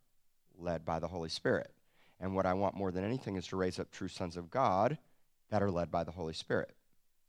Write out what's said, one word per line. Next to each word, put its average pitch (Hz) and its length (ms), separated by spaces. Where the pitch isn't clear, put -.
led 85 260
by 82 140
the 82 100
Holy 85 200
Spirit. 95 440
And 92 140
what 95 120
I 92 80
want 98 200
more 95 180
than 90 120
anything 113 320
is 90 120
to 95 80
raise 92 220
up 90 120
true - 180
sons 87 280
of 87 140
God 120 480
that 107 140
are 101 80
led 85 200
by 85 140
the 80 80
Holy 82 220
Spirit, - 420